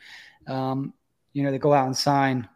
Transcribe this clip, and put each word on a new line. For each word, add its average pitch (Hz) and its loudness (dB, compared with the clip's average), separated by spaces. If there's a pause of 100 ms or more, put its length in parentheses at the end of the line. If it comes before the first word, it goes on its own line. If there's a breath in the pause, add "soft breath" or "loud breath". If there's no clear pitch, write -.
(480 loud breath)
Um, 131 -4 (400)
you 143 -2
know, 139 0
they 135 -2
go 147 2
out 135 4
and 135 -4
sign 135 2